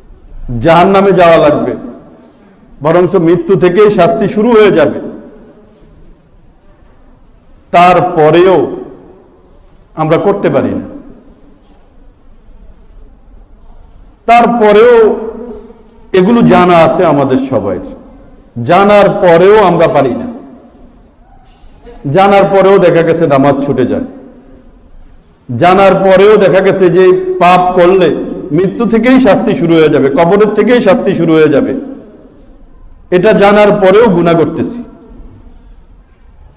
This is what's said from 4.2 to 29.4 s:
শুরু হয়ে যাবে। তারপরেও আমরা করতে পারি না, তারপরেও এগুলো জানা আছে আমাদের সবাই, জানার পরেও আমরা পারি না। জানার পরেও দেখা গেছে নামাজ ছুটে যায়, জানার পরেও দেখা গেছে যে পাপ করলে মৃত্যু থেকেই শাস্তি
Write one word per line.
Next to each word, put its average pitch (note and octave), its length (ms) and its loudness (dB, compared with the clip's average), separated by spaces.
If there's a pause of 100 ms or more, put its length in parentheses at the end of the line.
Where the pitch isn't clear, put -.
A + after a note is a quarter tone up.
শুরু G#3+ 240 -2
হয়ে G#3+ 180 4
যাবে। D#3 300 -2 (2750)
তারপরেও F3 1040 0 (1160)
আমরা D#3 220 -4
করতে F3+ 340 -4
পারি C#3 180 -4
না, - 180 -10 (3500)
তারপরেও A#3 920 2 (960)
এগুলো G#3 300 0
জানা F3+ 340 2
আছে E3 280 0
আমাদের C#3+ 340 0 (120)
সবাই, G2+ 280 -6 (840)
জানার G3+ 480 2
পরেও F#3 560 2
আমরা E3+ 240 0
পারি C#3 260 -2
না। A#2 120 -10 (1800)
জানার G3 340 2
পরেও G3 340 2
দেখা E3 240 2
গেছে D#3+ 240 -2
নামাজ C#3 280 0 (120)
ছুটে C3 200 -2
যায়, - 200 -6 (1500)
জানার F#3 380 2
পরেও F#3+ 420 2
দেখা F#3+ 240 2
গেছে F#3 300 0
যে F#3 500 0
পাপ F3+ 340 2
করলে F3+ 340 2 (440)
মৃত্যু G3 340 -4
থেকেই B3 340 2
শাস্তি G3+ 340 0